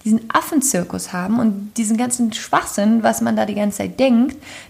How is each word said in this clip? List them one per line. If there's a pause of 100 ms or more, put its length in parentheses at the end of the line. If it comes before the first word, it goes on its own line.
diesen (120)
Affenzirkus
haben
und
diesen
ganzen
Schwachsinn,
was
man
da
die
ganze
Zeit
denkt, (340)